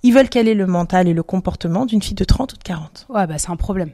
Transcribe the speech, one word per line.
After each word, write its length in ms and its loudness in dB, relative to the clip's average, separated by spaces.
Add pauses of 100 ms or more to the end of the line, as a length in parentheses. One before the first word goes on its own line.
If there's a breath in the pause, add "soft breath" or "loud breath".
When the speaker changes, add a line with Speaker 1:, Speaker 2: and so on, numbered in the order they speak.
Speaker 1:
ils 100 6
veulent 160 6
qu'elle 180 2
ait 80 2
le 100 0
mental 420 2
et 60 2
le 100 -2
comportement 600 -4
d'une 160 0
fille 140 -6
de 80 -2
trente 300 0
ou 40 -20
de 60 -20
quarante. 460 -12
Speaker 2:
Ouais, 180 0
bah, 100 -8
c'est 140 -8
un 40 -6
problème. 380 -4